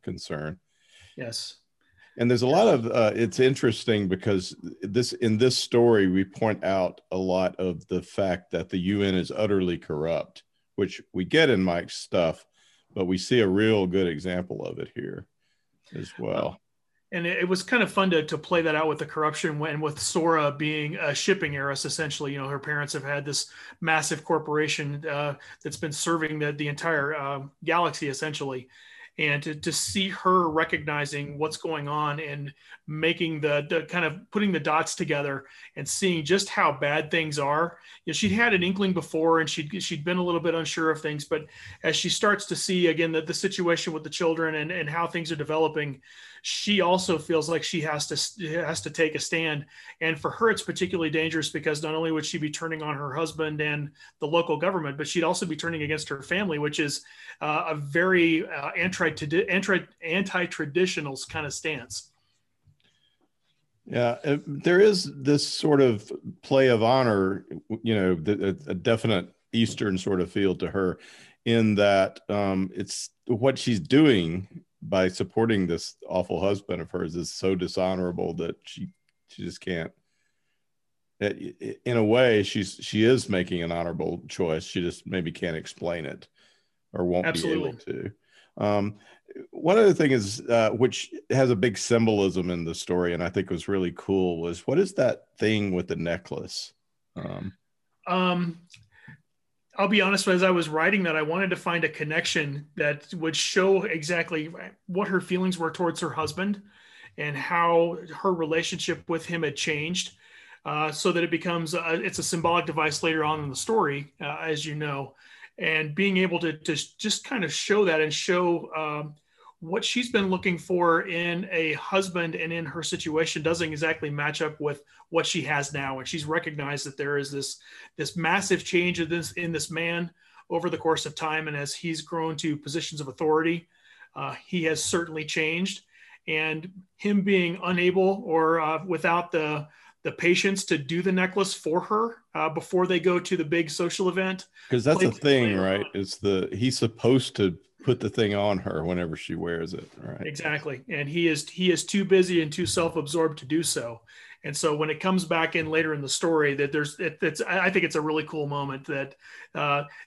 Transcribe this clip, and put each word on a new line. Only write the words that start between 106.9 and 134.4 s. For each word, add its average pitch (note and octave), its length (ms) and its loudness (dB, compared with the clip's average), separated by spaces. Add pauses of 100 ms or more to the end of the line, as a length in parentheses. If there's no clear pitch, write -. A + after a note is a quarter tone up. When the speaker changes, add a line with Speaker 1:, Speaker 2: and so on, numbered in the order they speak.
Speaker 2:
and D3 200 -6
how E3+ 600 2 (180)
her G3 160 2
relationship E3 760 -2
with E3 180 -2
him E3+ 180 -2
had C#3+ 100 -2
changed, D#3+ 580 -2 (520)
uh, D3+ 260 -2
so F3 220 2
that E3+ 100 2
it E3 80 0
becomes E3 440 -2
a, E3 280 -2
it's G3 160 -6
a - 60 -4
symbolic E3+ 420 2
device D#3 360 -2
later D#3+ 220 2
on D#3 160 0
in C#3+ 100 -6
the C3 60 -8
story, D3 640 0
uh, D3+ 200 -8
as D#3 260 -4
you D3+ 80 -8
know, C#3+ 400 -6 (440)
and D#3 360 0
being F#3+ 220 2
able F3+ 240 2
to, D#3+ 140 -2
to D#3 200 -4 (220)
just - 280 -4
kind G#3+ 200 -4
of D3 80 -2
show G#3 320 2
that D#3+ 160 4
and D3+ 120 2
show, F3 640 0
um, D3+ 400 -6 (460)
what E3 240 -4
she's A#3+ 280 -2
been G3 180 2
looking F3+ 260 0
for E3+ 460 2
in F3 480 -4
a E3 220 0
husband F3 640 -2
and E3 160 -6
in E3+ 120 -4
her D#3 160 -8
situation D#3+ 600 -2
doesn't E3 260 0
exactly D#3 400 -2
match D3 320 -4
up D3+ 200 -4
with D3 220 -4 (260)
what E3 180 0
she E3+ 160 -2
has C#3+ 300 -2
now. C3+ 260 -6
And B2+ 80 -12
she's D#3+ 180 -6
recognized D3 640 -4
that C#3 100 -14
there C#3+ 220 -4
is C#3 140 -6
this, C#3 240 -6 (400)
this D3+ 200 -6
massive F3 460 0
change F3 380 0
in D#3+ 80 -2
this, E3 240 -4
in E3+ 180 -6
this D3+ 180 -4
man E3+ 440 -4 (360)
over E3+ 220 -2
the E3 80 -4
course D#3+ 280 0
of D3 100 -10
time. D#3 320 -4
And D3+ 80 -4
as C#3+ 180 -6
he's D#3+ 280 -6
grown D#3+ 340 -4
to D3+ 200 -2
positions D3 440 -6
of C#3 80 -8
authority, D#3+ 580 0 (480)
uh, C#3 220 -8 (100)